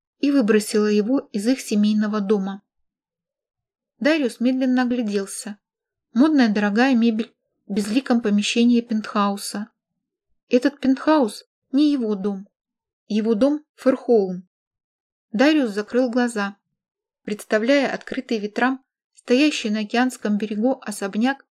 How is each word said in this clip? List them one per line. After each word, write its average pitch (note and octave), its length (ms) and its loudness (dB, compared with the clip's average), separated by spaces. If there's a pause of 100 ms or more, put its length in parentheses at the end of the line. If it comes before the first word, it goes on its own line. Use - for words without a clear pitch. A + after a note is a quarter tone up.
(180)
и C#4 120 0
выбросила G#3+ 560 2
его G#3+ 460 0
из G3+ 140 -4
их C4 140 0
семейного G#3+ 600 0
дома. G3 400 -2 (1400)
Дариус C#4 420 0
медленно B3+ 420 0
огляделся. G#3 760 -4 (560)
Модная C4+ 340 4
дорогая G#3 460 2
мебель A3+ 400 0 (320)
в G3+ 80 -8
безликом A3+ 480 0
помещении A#3 580 2
пентхауса. G#3 880 -4 (800)
Этот C4 320 2
пентхаус C4 640 0 (280)
не D4 200 2
его A3+ 220 -2
дом. G3 340 -6 (580)
Его G#3+ 280 0
дом C#4+ 300 0 (100)
Фэрхолм. G#3 720 0 (840)
Дариус C4+ 380 2
закрыл A3+ 400 -2
глаза, A3+ 460 -2 (680)
представляя A3 680 0
открытый - 460 -6
ветрам A#3+ 440 -2 (320)
стоящий C4+ 560 0
на G#3+ 100 -2
океанском A3 580 -2
берегу A3 420 -2
особняк G#3 720 -4